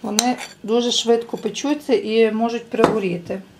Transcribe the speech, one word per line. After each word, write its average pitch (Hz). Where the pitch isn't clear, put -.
вони 226
дуже 240
швидко 233
печуться 277
і 220
можуть 233
пригоріти. 190